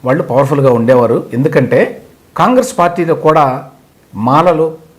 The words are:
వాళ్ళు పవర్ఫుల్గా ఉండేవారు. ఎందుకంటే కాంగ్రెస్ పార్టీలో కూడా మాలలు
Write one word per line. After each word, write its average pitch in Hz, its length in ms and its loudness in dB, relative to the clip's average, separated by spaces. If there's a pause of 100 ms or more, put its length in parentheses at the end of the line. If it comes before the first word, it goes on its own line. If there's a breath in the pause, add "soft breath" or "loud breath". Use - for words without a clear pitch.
వాళ్ళు 143 180 0
పవర్ఫుల్గా 139 500 0
ఉండేవారు. 117 640 2
ఎందుకంటే 139 680 0 (340)
కాంగ్రెస్ 226 420 0
పార్టీలో 170 360 -2
కూడా 147 500 0 (500)
మాలలు 160 600 0 (220)